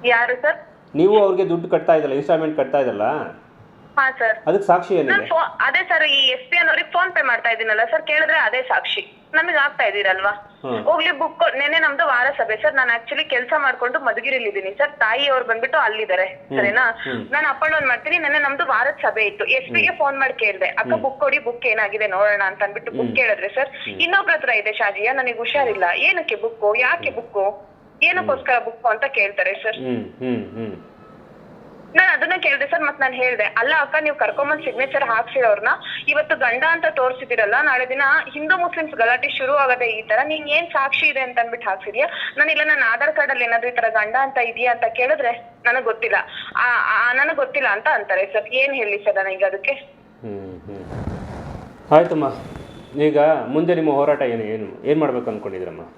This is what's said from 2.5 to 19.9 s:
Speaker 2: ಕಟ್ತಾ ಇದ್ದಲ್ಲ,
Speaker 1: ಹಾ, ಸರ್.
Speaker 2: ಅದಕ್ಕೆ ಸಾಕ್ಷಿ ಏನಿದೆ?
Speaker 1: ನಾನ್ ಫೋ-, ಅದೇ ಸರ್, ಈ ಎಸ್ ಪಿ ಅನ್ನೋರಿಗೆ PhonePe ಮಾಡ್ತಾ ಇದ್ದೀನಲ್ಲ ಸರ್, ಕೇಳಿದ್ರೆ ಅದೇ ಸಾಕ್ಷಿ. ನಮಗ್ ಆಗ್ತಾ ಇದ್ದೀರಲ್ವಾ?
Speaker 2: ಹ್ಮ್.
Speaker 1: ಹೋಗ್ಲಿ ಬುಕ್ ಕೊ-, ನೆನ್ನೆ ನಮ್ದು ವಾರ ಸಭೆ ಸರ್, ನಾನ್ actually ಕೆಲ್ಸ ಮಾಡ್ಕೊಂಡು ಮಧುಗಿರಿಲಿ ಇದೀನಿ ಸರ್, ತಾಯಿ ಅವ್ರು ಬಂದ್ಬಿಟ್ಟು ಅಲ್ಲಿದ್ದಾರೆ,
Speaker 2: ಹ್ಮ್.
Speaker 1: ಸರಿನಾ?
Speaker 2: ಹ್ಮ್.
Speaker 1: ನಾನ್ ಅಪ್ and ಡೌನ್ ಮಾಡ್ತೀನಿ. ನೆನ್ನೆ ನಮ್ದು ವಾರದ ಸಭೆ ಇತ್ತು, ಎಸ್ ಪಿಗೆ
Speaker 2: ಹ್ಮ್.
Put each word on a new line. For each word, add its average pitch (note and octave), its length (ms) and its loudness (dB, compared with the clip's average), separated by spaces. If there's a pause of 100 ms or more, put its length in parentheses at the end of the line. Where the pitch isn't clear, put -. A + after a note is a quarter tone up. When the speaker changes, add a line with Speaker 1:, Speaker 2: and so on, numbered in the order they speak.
Speaker 2:
ಕಟ್ತಾ C#3+ 220 0
ಇದ್ದಲ್ಲ, G#2+ 240 0 (960)
Speaker 1:
ಹಾ, C4 120 2
ಸರ್. A3+ 260 0 (100)
Speaker 2:
ಅದಕ್ಕೆ G3 200 2
ಸಾಕ್ಷಿ F3+ 260 2
ಏನಿದೆ? D3+ 180 2
Speaker 1:
ನಾನ್ - 160 2
ಫೋ-, E4 340 0
ಅದೇ D#4 220 0
ಸರ್, D#4+ 200 2
ಈ C#4 240 2
ಎಸ್ B3+ 220 -2
ಪಿ F4 80 0
ಅನ್ನೋರಿಗೆ E4+ 320 0
PhonePe F4 380 0
ಮಾಡ್ತಾ A#3 220 0
ಇದ್ದೀನಲ್ಲ A3 340 0
ಸರ್, D#4 180 0
ಕೇಳಿದ್ರೆ D#4 360 2
ಅದೇ B3 240 0
ಸಾಕ್ಷಿ. - 600 -4 (120)
ನಮಗ್ D#4+ 220 0
ಆಗ್ತಾ C#4+ 280 2
ಇದ್ದೀರಲ್ವಾ? G3+ 800 -2
Speaker 2:
ಹ್ಮ್. C#3+ 200 -4
Speaker 1:
ಹೋಗ್ಲಿ E4 280 2
ಬುಕ್ C#4 280 -4
ಕೊ-, D4+ 180 2
ನೆನ್ನೆ D4 220 2
ನಮ್ದು D4+ 280 2
ವಾರ B3 200 2 (100)
ಸಭೆ A3 180 0
ಸರ್, D4+ 200 0
ನಾನ್ B3+ 140 2 (100)
actually D4 300 -4
ಕೆಲ್ಸ B3+ 280 0
ಮಾಡ್ಕೊಂಡು C4 420 0
ಮಧುಗಿರಿಲಿ B3 500 -2
ಇದೀನಿ F#3+ 220 -4
ಸರ್, C#4+ 200 -2
ತಾಯಿ B3 360 0
ಅವ್ರು B3+ 180 2
ಬಂದ್ಬಿಟ್ಟು A#3 320 0
ಅಲ್ಲಿದ್ದಾರೆ, G#3+ 460 0
Speaker 2:
ಹ್ಮ್. - 360 -6
Speaker 1:
ಸರಿನಾ? A3+ 320 2
Speaker 2:
ಹ್ಮ್. B2+ 400 -8
Speaker 1:
ನಾನ್ D4+ 140 0
ಅಪ್ C#4+ 180 -2
and D#4 80 2
ಡೌನ್ D4+ 160 0
ಮಾಡ್ತೀನಿ. D4+ 300 0
ನೆನ್ನೆ D4+ 220 0
ನಮ್ದು C#4+ 280 -2
ವಾರದ C4 340 0
ಸಭೆ A3 240 0
ಇತ್ತು, G3+ 200 -4
ಎಸ್ C4 280 -2
ಪಿಗೆ - 140 2
Speaker 2:
ಹ್ಮ್. F4 100 -4